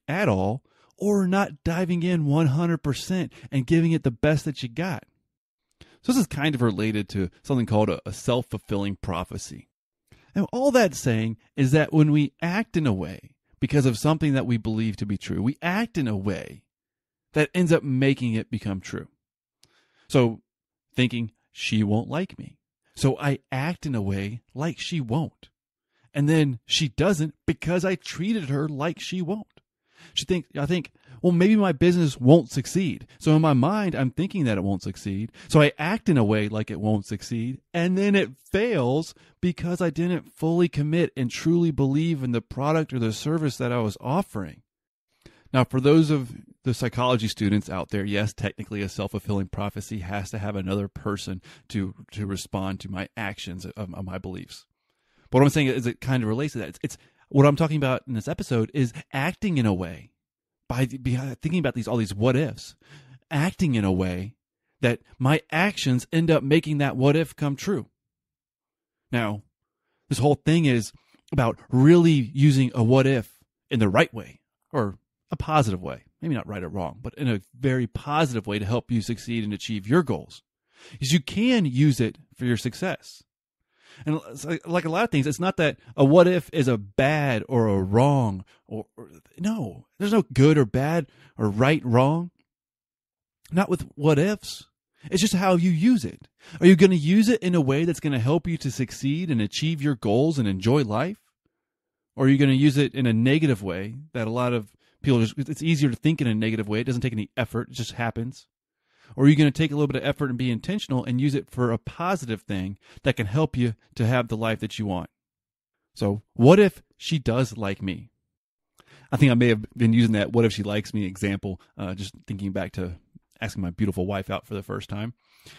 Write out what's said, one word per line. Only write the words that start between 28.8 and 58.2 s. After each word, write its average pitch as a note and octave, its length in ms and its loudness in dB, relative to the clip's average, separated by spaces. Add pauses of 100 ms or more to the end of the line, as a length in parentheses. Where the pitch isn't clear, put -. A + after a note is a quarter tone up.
she F3+ 240 -6
won't. G3 380 -8 (540)
She C3+ 100 -4
think, F3+ 220 -2 (100)
I C#3+ 100 -2
think, F3 240 -2 (320)
"Well, F3+ 100 4
maybe F#3 220 6
my G3+ 160 4
business E3+ 480 2
won't B2+ 320 6
succeed." D3+ 560 -4 (140)
So D#3 160 4
in D#3 60 4
my D#3 100 4
mind, F3 420 0
I'm C3 160 -2
thinking F#3 340 -4
that G#2+ 140 0
it F2+ 60 -4
won't G2 180 -2
succeed. G2+ 480 -8 (160)
So D#3 140 4
I D3 180 4
act F3+ 300 -4
in E3 80 4
a A#2 80 4
way G#2+ 240 0
like G#2+ 220 -6
it F2+ 100 -8
won't G#2+ 260 -2
succeed. A#2 540 -8 (120)
And F3 240 0
then G3+ 200 2
it C3 200 -2 (140)
fails E3 640 0 (260)
because F3 400 -2
I E3+ 100 0
didn't E3+ 420 -4
fully E3+ 360 0
commit D3+ 480 -2
and B2 140 -2
truly E3+ 400 2
believe C#3+ 540 0
in B2 80 -2
the A#2 80 0
product D3+ 520 -2
or C3 60 -4
the A2+ 140 0
service D3+ 460 -4
that B2 120 -4
I B2 80 -2
was G#2+ 220 -4
offering. B2 640 -6 (920)
Now, B2+ 120 2
for C3 160 -4
those D3+ 300 4
of C3 220 -2 (320)
the B2 100 0
psychology B2 540 -2
students G2+ 420 -2
out F2+ 200 -8
there, G2+ 140 -4
yes, G#2 280 -2
technically G#2 500 -8
a G2 60 -6
self-fulfilling G2 600 -6
prophecy G2+ 520 -8
has G2 300 -10
to A#2 80 -10
have G2+ 180 -6
another G2 320 -4
person G2 540 -8 (260)
to, G2 260 -6 (180)
to G#2 140 -8
respond G2 540 -8
to G2 100 -14
my F#2+ 260 -10
actions G2 480 -12
of, F#2 300 -12
of F#2+ 100 -10
my F#2+ 140 -10
beliefs. F#2 480 -14 (640)
But B2+ 80 4
what C#3 60 8
I'm C#3+ 60 6
saying D3 160 0
is B2+ 200 -2
it - 140 -6
kind B2+ 220 -2
of G#2+ 60 -2
relates C3+ 260 -4
to A#2 60 -8
that. E2 80 -8
It's, E2 140 -16
it's - 160 -8 (300)
what C#3 160 6
I'm D3 120 6
talking D#3 200 0
about C3 300 -2
in C3 80 -8
this A2 140 -6